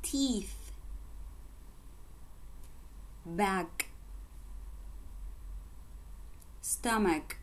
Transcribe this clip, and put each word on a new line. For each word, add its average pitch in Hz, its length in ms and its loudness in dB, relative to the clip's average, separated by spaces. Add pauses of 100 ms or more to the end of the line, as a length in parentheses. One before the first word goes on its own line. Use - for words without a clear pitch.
Teeth. 262 680 4 (2500)
Back. 185 640 4 (2750)
Stomach. 208 800 6